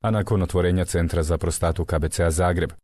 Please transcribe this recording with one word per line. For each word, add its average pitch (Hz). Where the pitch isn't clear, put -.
a 113
nakon 104
otvorenja 90
Centra 85
za 80
prostatu 85
K 80
B 78
C-a 85
Zagreb. 87